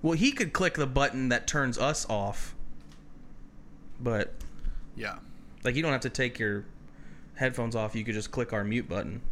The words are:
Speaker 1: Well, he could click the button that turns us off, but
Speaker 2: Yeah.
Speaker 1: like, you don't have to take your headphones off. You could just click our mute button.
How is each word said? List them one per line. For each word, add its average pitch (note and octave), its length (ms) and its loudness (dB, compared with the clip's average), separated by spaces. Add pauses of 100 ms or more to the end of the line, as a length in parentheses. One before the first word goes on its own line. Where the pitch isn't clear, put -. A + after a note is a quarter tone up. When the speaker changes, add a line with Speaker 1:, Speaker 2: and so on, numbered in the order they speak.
Speaker 1:
Well, E3 120 6
he A3 180 6
could F#3 220 0
click F#3 220 4
the D3 120 2
button C3 420 4
that A#2+ 180 2
turns C3 300 2
us D3 320 2
off, G#2 460 2 (1400)
but A#2 340 2 (640)
Speaker 2:
Yeah. G#2 240 -4 (440)
Speaker 1:
like, B2 120 2
you D3+ 60 2
don't D#3 120 2
have C3 80 0
to B2+ 80 -2
take B2 300 -2
your G#2 260 0 (720)
headphones A#2+ 400 0
off. G#2+ 200 0
You A2 80 0
could A2 120 -2
just G#2+ 160 -4
click B2 200 -2
our G#2 140 0
mute A2+ 240 0
button. G2+ 320 -4 (100)